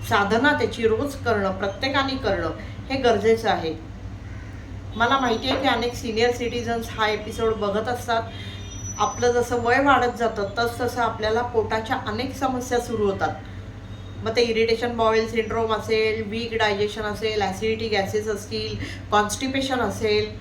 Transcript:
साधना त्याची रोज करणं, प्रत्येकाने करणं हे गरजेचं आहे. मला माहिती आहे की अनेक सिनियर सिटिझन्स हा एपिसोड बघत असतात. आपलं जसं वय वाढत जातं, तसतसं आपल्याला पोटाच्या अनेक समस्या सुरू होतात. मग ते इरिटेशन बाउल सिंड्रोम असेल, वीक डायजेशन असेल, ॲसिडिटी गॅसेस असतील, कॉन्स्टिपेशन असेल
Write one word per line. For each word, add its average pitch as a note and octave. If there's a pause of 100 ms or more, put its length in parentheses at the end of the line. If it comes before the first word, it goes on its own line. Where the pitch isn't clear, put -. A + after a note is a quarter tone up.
साधना A3+
त्याची A3+
रोज C4
करणं, G3+
प्रत्येकाने C4+
करणं F3+ (400)
हे C4+
गरजेचं A3
आहे. - (1000)
मला B3
माहिती A#3+
आहे -
की C#4
अनेक A#3+
सिनियर A#3
सिटिझन्स A#3
हा G#3+
एपिसोड G#3+
बघत G3+
असतात. A3+ (760)
आपलं A#3+
जसं A#3+
वय B3
वाढत C4
जातं, G#3+ (100)
तसतसं A#3+
आपल्याला A3
पोटाच्या A3 (100)
अनेक A3+
समस्या B3
सुरू G#3
होतात. D#3 (920)
मग A3
ते A#3+
इरिटेशन A3+
बाउल A3+
सिंड्रोम A3
असेल, A3
वीक A3+
डायजेशन G#3
असेल, G#3
ॲसिडिटी A3
गॅसेस G#3+
असतील, G#3+ (340)
कॉन्स्टिपेशन C4
असेल G#3